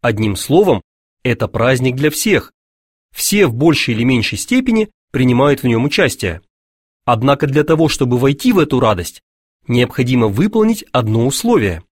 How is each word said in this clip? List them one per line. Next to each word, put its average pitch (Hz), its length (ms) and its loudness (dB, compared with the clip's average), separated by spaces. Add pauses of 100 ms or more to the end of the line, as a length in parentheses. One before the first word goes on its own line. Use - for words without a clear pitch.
Одним 107 340 -2
словом, 156 460 0 (420)
это 117 240 -2
праздник 127 480 0
для 147 140 0
всех. 160 420 -2 (640)
Все 196 320 0
в 117 60 -2
большей 139 400 0
или 113 100 -2
меньшей 120 340 0
степени 247 520 -2 (220)
принимают 131 520 2
в 131 40 0
нём 117 180 0
участие. 117 560 -2 (640)
Однако 135 420 0
для 147 160 0
того, 160 240 2
чтобы 123 300 -2
войти 143 340 0
в 196 80 4
эту 135 220 0
радость, 101 400 -2 (460)
необходимо 123 600 0
выполнить 214 640 0
одно 113 340 0
условие. 131 680 0